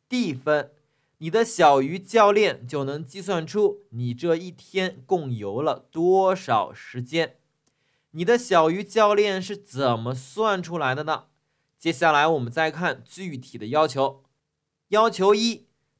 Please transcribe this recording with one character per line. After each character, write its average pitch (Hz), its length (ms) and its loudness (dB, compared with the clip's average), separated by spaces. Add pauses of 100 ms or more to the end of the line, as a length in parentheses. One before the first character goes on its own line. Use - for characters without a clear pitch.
D 233 260 -2
分， 147 380 -2 (460)
你 160 120 -10
的 220 140 2
小 147 380 4
鱼 160 180 -4
教 208 320 4
练 202 340 2
就 139 200 -4
能 143 200 -8
计 190 160 -16
算 170 240 -4
出 202 440 0
你 120 240 -6
这 165 240 0
一 180 140 -12
天 185 540 -6
共 147 300 -2
游 104 260 -6
了 151 300 -2
多 185 420 2
少 123 400 -2
时 123 300 -12
间。 160 320 -4 (760)
你 160 120 -8
的 233 140 4
小 170 340 2
鱼 190 100 -4
教 208 320 2
练 202 280 0
是 202 160 -10
怎 123 420 -2
么 120 160 -6
算 196 480 -4
出 170 140 -10
来 131 180 -2
的 151 80 -6
呢？ 151 220 -6 (520)
接 165 140 -2
下 160 220 2
来 147 120 4
我 160 140 2
们 120 100 -6
再 160 220 -2
看 143 320 -6
具 175 340 -12
体 - 200 -16
的 104 100 -12
要 151 180 2
求。 139 380 -2 (640)
要 220 220 4
求 196 260 4
一： 220 320 -2 (320)